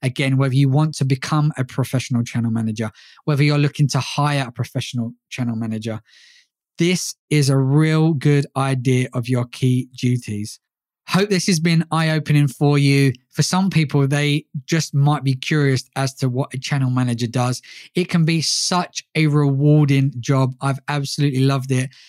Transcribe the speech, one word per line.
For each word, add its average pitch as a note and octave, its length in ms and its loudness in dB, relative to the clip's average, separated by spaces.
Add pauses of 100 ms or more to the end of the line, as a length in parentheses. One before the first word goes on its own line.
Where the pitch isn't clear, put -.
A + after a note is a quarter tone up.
Again, C3 380 -2
whether C3+ 160 0
you C#3 160 2
want D3+ 240 0
to - 100 -4
become D3 540 0
a C3 60 -4
professional B2+ 600 -4
channel A#2 260 -4
manager, A2 400 -4 (360)
whether D3 180 2
you're D3 140 2
looking C#3+ 300 0
to C3+ 120 -2
hire C#3+ 480 -2
a - 20 -14
professional A#2+ 640 -6 (160)
channel A#2+ 260 -6
manager, A2 460 -6 (800)
this F3 360 -2 (140)
is D3 220 2
a C#3 80 2
real D#3 560 2
good C#3+ 320 2 (100)
idea C3 560 0
of A#2+ 160 -4
your B2 160 0
key B2+ 500 -2
duties. A2+ 640 -4 (480)
Hope G3 220 0
this F#3 180 0
has E3+ 140 2
been E3 320 2
eye-opening D#3 560 2
for D3 300 2
you. C#3 340 4 (180)
For - 120 -2
some F#3 260 0
people, D3 400 2
they D3 380 0 (180)
just - 300 -2
might C#3+ 280 2
be C3 120 0
curious C3+ 500 0 (100)
as C3+ 200 -4
to C3 160 -2
what B2+ 240 -4
a C3+ 40 -8
channel C3 300 -2
manager B2 380 -2
does. B2 340 -2 (340)
It F3+ 140 -2
can E3+ 160 2
be E3 160 2
such - 640 -4 (100)
a D#3+ 120 2
rewarding C#3+ 920 4
job. C3 440 0
I've C3+ 160 -2 (100)
absolutely C#3+ 560 -2
loved C3+ 260 0
it. C3 200 -2 (180)